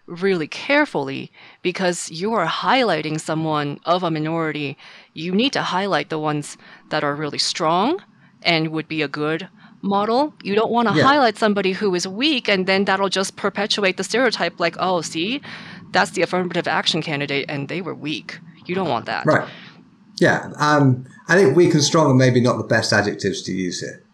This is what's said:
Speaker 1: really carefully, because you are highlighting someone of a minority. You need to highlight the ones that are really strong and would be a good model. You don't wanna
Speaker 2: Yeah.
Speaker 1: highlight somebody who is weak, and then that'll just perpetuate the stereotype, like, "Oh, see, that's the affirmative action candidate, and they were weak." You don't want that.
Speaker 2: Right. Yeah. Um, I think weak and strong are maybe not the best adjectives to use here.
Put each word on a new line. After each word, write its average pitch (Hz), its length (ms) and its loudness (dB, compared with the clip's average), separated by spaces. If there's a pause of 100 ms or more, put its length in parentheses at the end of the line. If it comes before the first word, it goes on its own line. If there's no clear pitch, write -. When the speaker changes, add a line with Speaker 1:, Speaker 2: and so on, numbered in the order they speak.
Speaker 1:
really 175 400 0
carefully, 143 880 -2 (300)
because 180 480 -2
you 180 220 -4
are 190 140 0
highlighting 160 760 0
someone 156 640 -2
of 175 200 2
a 170 60 0
minority. 151 680 -4 (380)
You 170 180 -6
need 240 220 2
to 139 80 -2
highlight 170 480 -2
the 160 80 -4
ones 151 380 -4 (340)
that 151 120 -2
are 147 140 0
really 143 220 -6
strong 185 600 0 (420)
and 160 260 2
would 156 200 -6
be 156 140 -2
a 143 60 -2
good 151 400 -4 (340)
model. 214 600 0
You 190 120 -4
don't 214 160 2
wanna 226 240 2
Speaker 2:
Yeah. 147 100 4
Speaker 1:
highlight 269 340 4
somebody 202 340 2
who 190 220 0
is 180 140 -2
weak, 240 400 -2
and 190 180 2
then 190 200 2
that'll 196 220 2
just 190 280 -4
perpetuate 202 600 -2
the 190 80 -4
stereotype, 196 540 0
like, 170 200 0
"Oh, 180 240 0
see, 196 380 -4 (520)
that's 185 200 2
the 185 100 -2
affirmative 180 460 -2
action 156 340 0
candidate, 143 460 -4
and 139 200 -6
they 156 120 -6
were 160 140 -8
weak." 135 440 -10 (280)
You 175 80 -6
don't 190 140 -2
want 113 180 -2
that. 104 200 -4
Speaker 2:
Right. 147 200 2 (720)
Yeah. - 400 2
Um, 143 480 4 (220)
I 165 80 4
think 180 200 6
weak 170 180 6
and 151 80 4
strong 156 280 4
are 131 40 6
maybe 127 260 6
not 120 180 4
the 107 60 -4
best 113 280 0
adjectives 101 500 0
to 92 100 -6
use 92 280 -4
here. - 220 -12 (120)